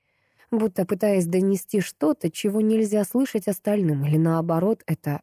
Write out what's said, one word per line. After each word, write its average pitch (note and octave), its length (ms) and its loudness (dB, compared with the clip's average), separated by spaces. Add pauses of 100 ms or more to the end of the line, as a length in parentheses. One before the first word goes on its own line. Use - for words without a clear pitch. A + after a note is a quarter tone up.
(520)
будто G#3+ 340 0
пытаясь G3 420 0
донести F#3+ 540 0
что-то, C#4+ 500 -2
чего G#3+ 300 -2
нельзя G#3+ 420 2
слышать A#3+ 440 -2
остальным, F#3 580 0
или D3+ 120 2
наоборот, E3 680 0
это D3+ 340 -4